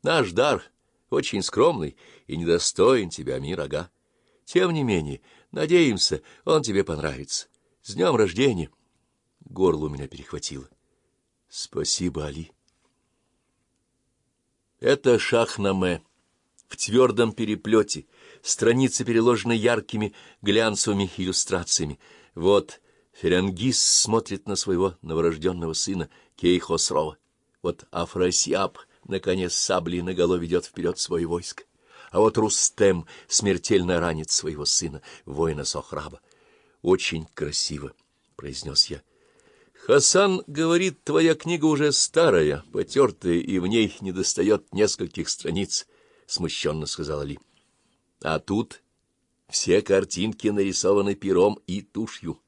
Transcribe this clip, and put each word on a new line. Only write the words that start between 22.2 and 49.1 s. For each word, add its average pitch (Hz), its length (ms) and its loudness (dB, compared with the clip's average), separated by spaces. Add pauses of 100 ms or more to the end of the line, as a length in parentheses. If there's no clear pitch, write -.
Вот 92 460 2 (320)
Ференгис 92 680 0
смотрит 110 640 0
на 101 120 -4
своего 92 440 0
новорожденного 82 680 -2
сына 85 380 -4 (260)
Кейхосрова. 82 840 0 (440)
Вот 85 300 -6
Афросиаб, 87 840 -2 (280)
наконец, 92 480 -2
с - 100 -2
саблей 87 380 -2
наголо 87 340 0
ведет 85 300 -2
вперед 87 340 -6
свое 85 300 -4
войско. - 340 -8 (480)
А 87 80 2
вот 110 180 4
Рустем 98 680 2 (240)
смертельно 90 720 2
ранит 78 300 -4
своего 76 340 -4
сына, 73 360 -4 (220)
воина 73 400 -2
Сохраба. 76 560 -10 (640)
«Очень 82 520 0
красиво», — 71 600 -6 (420)
произнес 69 520 -4
я. 71 140 -12 (840)
«Хасан 185 600 4
говорит, 165 560 0
твоя 160 320 4
книга 160 300 -2
уже 147 260 4
старая, 87 800 2
потертая, 98 600 0
и 87 260 0
в 90 80 -2
ней 107 320 2
недостает 95 720 0
нескольких 95 540 -2
страниц», — - 600 -4 (380)
смущенно 78 600 -4
сказал 76 340 -6
Али. 71 180 -8 (840)
«А 78 180 -2
тут - 420 -4 (680)